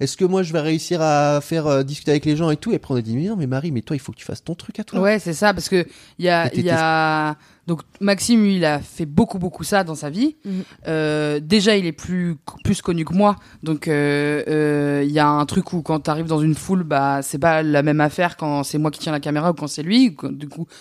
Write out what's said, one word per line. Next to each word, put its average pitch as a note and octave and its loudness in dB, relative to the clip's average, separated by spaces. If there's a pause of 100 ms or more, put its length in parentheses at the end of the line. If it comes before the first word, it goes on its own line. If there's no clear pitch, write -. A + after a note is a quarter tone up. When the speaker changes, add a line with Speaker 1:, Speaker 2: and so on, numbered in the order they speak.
Speaker 1:
est-ce C3+ -4
que F#3+ 0
moi F#3 2
je D#3+ -4
vais E3 0
réussir D#3+ -2
à D3 2
faire, D#3 -2
euh, C3+ 4
discuter D3 -6
avec D3 2
les D3+ 2
gens D#3+ 0
et D3+ 2
tout. A3+ -4
Et - 2
après - -4
on B2+ 0
a A#2+ 0
dit, A2+ -4
mais D3+ -2
non, A3 -4
mais D#3+ -2
Marie, C3+ -2
mais B2 -2
toi - -6
il C3+ -4
faut - -14
que A#2 -12
tu - -20
fasses - -10
ton E3 -8
truc - -14
à - -6
toi. - -6
Speaker 2:
Ouais, G3 2
c'est E3+ -6
ça, G#3 2
parce E3+ -8
que F3 2 (320)
il E3+ -8
y F3 4
a, E3+ 2
Speaker 1:
Et - -2
t'étais F3+ -2
Speaker 2:
il F3 0
y F3 2
a, D#3 2 (320)
donc E3+ -4 (180)
Maxime, G3+ 4
lui, G3 4
il F3 0
a D3 2
fait - -8
beaucoup, E3+ 0
beaucoup F3+ -6
ça G3 0
dans D#3+ -8
sa D3 -8
vie. B3 0 (100)
Speaker 3:
Mhm. G3 -6 (360)
Speaker 2:
Euh, D3+ 0
déjà, G3+ 2
il F#3+ 0
est E3 -4
plus, F3 -4 (300)
plus - 0
connu E3+ -2
que D#3 -6
moi, G3+ 4 (260)
donc, D3+ -4
euh, D3 0
euh, D3 2
il D3 -2
y D3+ 4
a D3 6
un D3 2
truc - -2
où F3 -2
quand D#3 -2
t'arrives D#3+ -2
dans D#3+ 0
une D#3 4
foule, F#3+ -2
bah C#3 0
c'est D3 -6
pas D#3+ 4
la D3 2
même D3+ 2
affaire E3 0
quand C#3+ -2
c'est - -4
moi D3+ 0
qui - -14
tiens D#3+ -4
la D3 -2
caméra D3+ 0
ou - 2
quand D3+ -8
c'est D3+ -8
lui, A#3 6
ou E3 -2
quand, F3 -6
du C#3+ -10
coup D#3+ -10 (140)